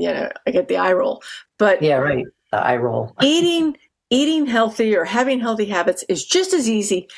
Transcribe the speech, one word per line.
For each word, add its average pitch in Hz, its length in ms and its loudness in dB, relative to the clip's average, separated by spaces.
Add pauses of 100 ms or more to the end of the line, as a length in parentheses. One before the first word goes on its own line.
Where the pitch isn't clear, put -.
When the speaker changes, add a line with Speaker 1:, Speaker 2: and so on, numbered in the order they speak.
(120)
Speaker 1:
know, 147 180 -4 (160)
I - 40 -2
get 180 180 0
the 185 100 0
eye 185 140 2
roll. 180 300 0 (360)
But 196 240 4
Speaker 2:
Yeah, 147 140 4
right. 131 280 0 (280)
The 104 60 0
eye 123 180 0
roll. 117 400 -2
<laughs> - 60 -2
Speaker 1:
eating, 320 540 2 (320)
eating 294 380 0
healthy 226 500 0
or 170 80 0
having 254 360 0
healthy 220 260 -2
habits 180 420 -2
is 180 160 -2
just 370 300 0
as 262 140 2
easy 202 500 0